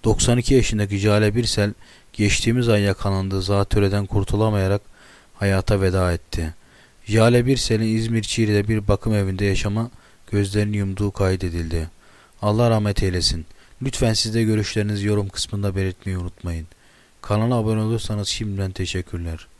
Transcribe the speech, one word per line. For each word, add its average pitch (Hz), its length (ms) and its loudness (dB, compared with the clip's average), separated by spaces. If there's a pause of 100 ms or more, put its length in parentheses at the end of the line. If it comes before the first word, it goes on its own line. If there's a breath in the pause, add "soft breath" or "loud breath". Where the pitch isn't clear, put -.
Doksan 117 340 4
iki 135 160 2
yaşındaki 104 440 2
Jale 104 360 2
Birsel, 110 380 0 (400 loud breath)
geçtiğimiz 117 560 2
ay 104 140 4
yakalandığı 95 600 -2
zatürreden 101 640 2
kurtulamayarak 101 760 0 (520 loud breath)
hayata 98 460 0
veda 92 320 2
etti. 80 420 -6 (520 soft breath)
Jale 117 400 4
Birsel'in 110 500 0
İzmir 113 260 -2
Çiğli'de 104 460 0
bir 104 200 0
bakım 107 260 0
evinde 98 300 0
yaşama 104 460 0 (400 soft breath)
gözlerini 104 460 0
yumduğu 98 340 -2
kaydedildi. 85 800 -2 (520 soft breath)
Allah 110 280 2
rahmet 104 320 0
eylesin. 87 440 -2 (360 soft breath)
Lütfen 131 300 0
siz 107 220 0
de 113 80 2
görüşlerinizi 104 640 0
yorum 104 220 0
kısmında 98 480 -4
belirtmeyi 95 420 -4
unutmayın. 87 480 -6 (560 soft breath)
Kanala 110 320 0
abone 110 260 0
olursanız 107 480 -4
şimdiden 98 420 -4
teşekkürler. 87 760 -8 (140)